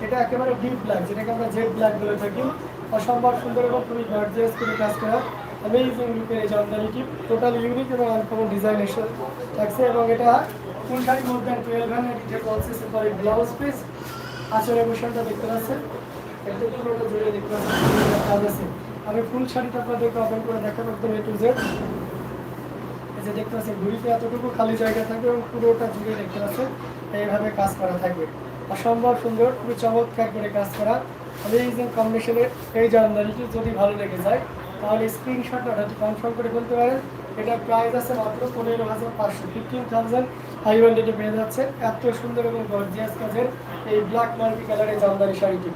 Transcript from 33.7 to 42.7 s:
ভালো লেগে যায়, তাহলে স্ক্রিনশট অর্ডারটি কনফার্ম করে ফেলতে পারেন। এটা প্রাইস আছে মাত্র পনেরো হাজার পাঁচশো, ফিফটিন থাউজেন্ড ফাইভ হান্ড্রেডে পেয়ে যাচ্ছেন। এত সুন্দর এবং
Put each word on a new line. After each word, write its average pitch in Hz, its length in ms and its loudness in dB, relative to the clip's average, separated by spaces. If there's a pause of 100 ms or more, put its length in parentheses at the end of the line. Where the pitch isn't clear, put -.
ভালো 202 200 6
লেগে 180 260 -4
যায়, 233 140 4 (400)
তাহলে 214 240 2 (120)
স্ক্রিনশট 247 540 -4
অর্ডারটি 208 340 -2
কনফার্ম 214 340 -2
করে 233 160 -2
ফেলতে 240 260 0
পারেন। 254 180 4 (420)
এটা 226 140 0 (120)
প্রাইস 233 340 4
আছে 247 120 -4 (100)
মাত্র 214 180 -2 (160)
পনেরো 233 340 0
হাজার 226 280 -4
পাঁচশো, 196 340 -2
ফিফটিন 240 400 -6
থাউজেন্ড 226 340 2 (380)
ফাইভ 220 220 6
হান্ড্রেডে 220 320 4
পেয়ে 214 200 -2
যাচ্ছেন। 220 280 -2 (220)
এত 226 140 -2 (180)
সুন্দর 233 300 -2
এবং 226 120 -2 (100)